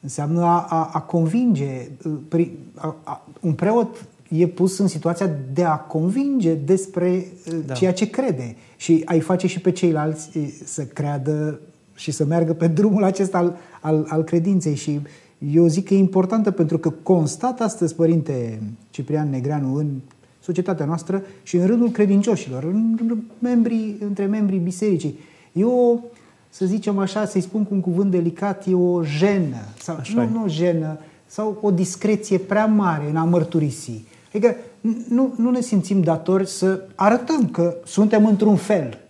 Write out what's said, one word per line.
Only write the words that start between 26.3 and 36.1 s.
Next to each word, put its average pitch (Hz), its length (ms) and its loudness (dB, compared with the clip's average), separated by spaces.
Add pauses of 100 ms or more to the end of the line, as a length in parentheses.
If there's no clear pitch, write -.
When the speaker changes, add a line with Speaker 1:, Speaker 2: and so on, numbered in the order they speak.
Speaker 1:
să - 180 -6
zicem 202 320 0
așa, 196 260 0
să-i 202 160 -2
spun 208 240 -2
cu 202 100 -4
un 196 60 2
cuvânt 180 300 0
delicat, 180 580 -2
e 185 60 2
o 180 300 2
jenă, 156 520 0 (220)
sau, - 220 -10
Speaker 2:
Așa 170 140 -8
Speaker 1:
nu, 240 80 2
Speaker 2:
e. 226 100 0
Speaker 1:
nu 226 120 -2
o 196 40 0
jenă, 156 500 0 (280)
sau 214 340 -6
o 208 100 2
discreție 196 680 0
prea 208 280 0
mare 185 440 2
în 156 60 0
a 165 80 2
mărturisi. 160 800 0 (320)
Adică 214 220 2 (520)
nu, 254 280 0
nu 240 140 2
ne 247 100 2
simțim 196 420 2
datori 170 460 2